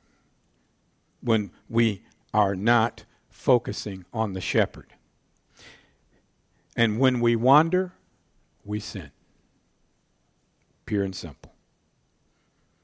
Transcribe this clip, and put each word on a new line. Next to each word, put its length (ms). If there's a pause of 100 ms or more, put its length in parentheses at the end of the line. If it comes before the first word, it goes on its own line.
(1200)
when 300 (180)
we 340 (300)
are 220
not 500 (240)
focusing 840
on 200
the 80
shepherd. 540 (1800)
And 220
when 220
we 160
wander, 560 (720)
we 160
sin. 300 (1800)
Pure 180
and 120
simple. 380 (1300)